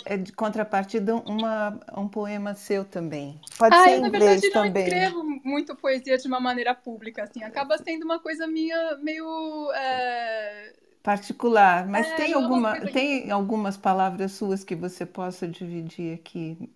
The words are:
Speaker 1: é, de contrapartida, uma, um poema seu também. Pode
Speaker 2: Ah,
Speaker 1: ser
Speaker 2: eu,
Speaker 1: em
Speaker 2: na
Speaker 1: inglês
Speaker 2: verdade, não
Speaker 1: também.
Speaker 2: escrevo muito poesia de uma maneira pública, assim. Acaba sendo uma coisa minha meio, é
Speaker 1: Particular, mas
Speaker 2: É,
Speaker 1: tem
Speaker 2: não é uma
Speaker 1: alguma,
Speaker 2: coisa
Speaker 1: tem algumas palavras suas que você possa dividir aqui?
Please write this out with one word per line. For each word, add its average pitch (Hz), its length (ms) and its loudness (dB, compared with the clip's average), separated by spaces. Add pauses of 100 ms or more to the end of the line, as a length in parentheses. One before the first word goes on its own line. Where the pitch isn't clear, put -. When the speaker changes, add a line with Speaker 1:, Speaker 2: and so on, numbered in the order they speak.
Speaker 1:
é, 202 120 -4
de 185 160 -8
contrapartida, 214 840 -2
uma, 214 640 -4 (180)
um 202 120 -4
poema 202 460 -6
seu 196 300 -4
também. 151 540 -10 (180)
Pode 233 180 10
Speaker 2:
Ah, - 40 12
Speaker 1:
ser - 120 12
Speaker 2:
eu, 262 80 6
Speaker 1:
em - 20 0
Speaker 2:
na 240 80 0
Speaker 1:
inglês 208 340 6
Speaker 2:
verdade, 392 60 6
não 403 140 4
Speaker 1:
também. 208 100 0
Speaker 2:
escrevo 349 500 0 (200)
muito 285 320 -4
poesia 262 420 0
de 262 100 -4
uma 254 120 -2
maneira 247 340 0
pública, 220 500 -12
assim. 220 200 -14
Acaba 277 340 -2
sendo 320 280 -6
uma 330 140 -2
coisa 320 280 -6
minha 320 500 -2
meio, 311 760 -6
é 233 1000 -6 (280)
Speaker 1:
Particular, 202 880 4
mas 202 240 -2
Speaker 2:
É, - 20 -6
Speaker 1:
tem 320 200 0
Speaker 2:
não 269 100 2
é 233 40 -2
uma 254 140 2
Speaker 1:
alguma, 214 160 0
Speaker 2:
coisa 190 140 -6
Speaker 1:
tem 269 400 -2
algumas 202 460 -2
palavras 190 560 0
suas 196 300 -4
que 190 120 -8
você 175 320 -8
possa 180 400 -8
dividir 170 680 -8
aqui? 165 640 -12